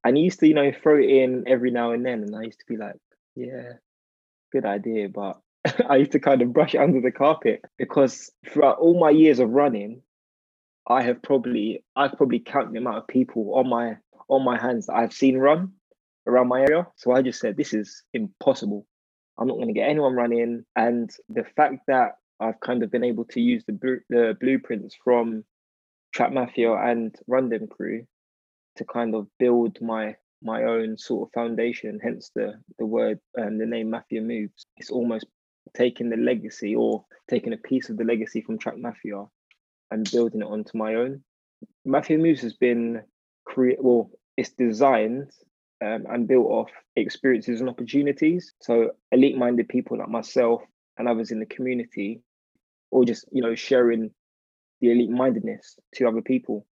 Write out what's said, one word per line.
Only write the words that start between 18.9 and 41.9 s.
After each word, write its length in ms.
I'm 120
not 100
gonna 160
get 160
anyone 240
running." 500
And 340
the 160
fact 440
that 240
I've 200
kind 220
of 80
been 140
able 220
to 160
use 240
the 80
blu-, 340
the 320
blueprints 640
from 400
Track 180
Mafia 400
and 420
Rundham 420
Crew 380
to 80
kind 320
of 100
build 420
my, 320
my 200
own 340
sort 320
of 40
foundation, 680
hence 360
the, 180
the 80
word, 320
um, 220
the 80
name 240
Mafia 320
Moves. 420
It's 160
almost 340
taking 340
the 80
legacy, 600
or 280
taking 240
a 60
piece 320
of 60
the 80
legacy 360
from 180
Track 200
Mafia 460
and 220
building 280
it 60
onto 320
my 160
own. 280
Mafia 320